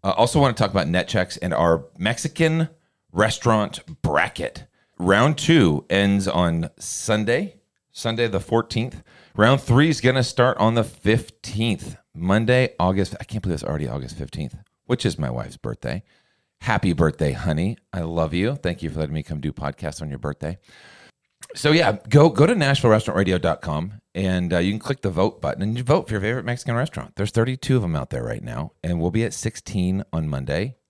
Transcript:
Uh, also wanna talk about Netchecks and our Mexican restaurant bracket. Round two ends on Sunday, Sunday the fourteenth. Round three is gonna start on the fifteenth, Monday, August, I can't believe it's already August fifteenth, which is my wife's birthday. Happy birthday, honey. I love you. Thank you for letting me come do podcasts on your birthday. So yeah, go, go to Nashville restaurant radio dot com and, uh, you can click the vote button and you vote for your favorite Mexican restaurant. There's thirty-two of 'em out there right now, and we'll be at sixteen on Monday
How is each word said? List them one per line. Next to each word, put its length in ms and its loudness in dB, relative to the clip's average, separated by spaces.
Uh, 140 -2
also 240 4
wanna 140 4
talk 160 0
about 160 0
Netchecks 560 -2
and 100 -2
our 320 2
Mexican 720 -2
restaurant 680 0
bracket. 640 -2
Round 380 4
two 540 4
ends 360 2
on 520 0
Sunday, 800 -2
Sunday 360 -4
the 120 -2
fourteenth. 600 -2
Round 240 6
three 300 6
is 100 0
gonna 240 4
start 320 2
on 180 2
the 100 2
fifteenth, 1120 -2
Monday, 560 2
August, 400 0
I 40 -12
can't 180 -8
believe 140 -2
it's 80 -8
already 240 -4
August 280 -8
fifteenth, 400 -10
which 180 -2
is 140 -2
my 120 -4
wife's 280 -10
birthday. 440 -8
Happy 320 0
birthday, 380 0
honey. 440 -2
I 80 -6
love 340 -2
you. 220 -2
Thank 260 -6
you 80 -6
for 100 -8
letting 140 -4
me 80 -4
come 180 -8
do 120 -6
podcasts 500 -8
on 60 -8
your 100 -10
birthday. 400 -8
So 160 0
yeah, 280 4
go, 220 8
go 160 4
to 100 4
Nashville 340 4
restaurant 280 4
radio 200 2
dot 220 0
com 400 -6
and, 380 0
uh, 60 2
you 140 2
can 80 -4
click 220 -6
the 80 -2
vote 320 0
button 200 -4
and 140 -2
you 80 -6
vote 240 2
for 60 -4
your 80 -2
favorite 240 -4
Mexican 280 -4
restaurant. 400 -4
There's 160 -4
thirty-two 460 0
of 80 2
'em 100 -2
out 160 -4
there 140 -6
right 180 -8
now, 300 -10
and 180 -2
we'll 120 0
be 120 0
at 100 -4
sixteen 680 -4
on 160 -2
Monday 500 -4